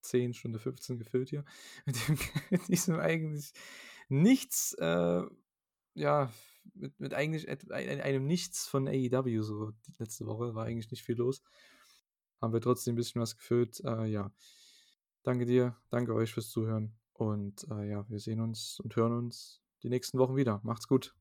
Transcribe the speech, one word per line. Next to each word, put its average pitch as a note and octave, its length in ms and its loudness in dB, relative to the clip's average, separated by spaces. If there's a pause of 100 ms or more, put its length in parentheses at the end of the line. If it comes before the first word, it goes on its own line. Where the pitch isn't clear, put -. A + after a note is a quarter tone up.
zehn, B2 320 0
Stunde A#2 260 -6
fünfzehn B2+ 380 -6
gefüllt B2+ 320 -2
hier. C#3+ 160 -6 (200)
<laughs> - 200 -16
Mit C3+ 100 -2 (120)
dem, D#3 100 2 (320)
mit - 180 0
diesem E3+ 320 2
eigentlich D#3 540 -2 (560)
nichts, F#3+ 640 4
äh, F3 480 2 (720)
ja, D3 400 2 (400)
mit, C#3 260 -12
mit C#3 140 -6
eigentlich D3+ 340 -2
et-, - 240 -8
ein-, C3+ 300 -4
einem C3+ 240 0
Nichts F3 420 -2
von C3+ 220 0
A - 20 0
E C3 200 2
W B2+ 280 6
so G#2+ 320 -2 (160)
die - 120 -20
letzte A2 260 -6
Woche. A2 300 -2
War A2+ 100 -2
eigentlich A2+ 260 -4
nicht - 120 -12
viel A#2+ 120 0
los. B2 260 0 (1000)
Haben A2+ 100 0
wir A2+ 80 4
trotzdem A#2+ 340 2
ein A#2 40 0
bisschen A#2 240 -2
was A2+ 160 -4
gefüllt. A#2+ 480 0
Äh, A2+ 220 -2
ja. G#2 260 -2 (880)
Danke B2 240 0
dir, B2 320 4 (120)
danke A#2+ 240 0
euch A2+ 200 2
fürs A#2 160 -4
Zuhören. A2 480 -2 (160)
Und, G#2 580 -2
äh, G#2 180 -4
ja, G#2 200 -6
wir G#2+ 100 -6
sehen A2+ 220 -2
uns A2+ 400 -6
und - 160 -4
hören A#2 160 4
uns A#2+ 500 -8 (200)
die A#2+ 60 -6
nächsten B2+ 280 -2
Wochen C3 180 4
wieder. A#2 280 2
Macht's A2+ 260 -6
gut. - 320 2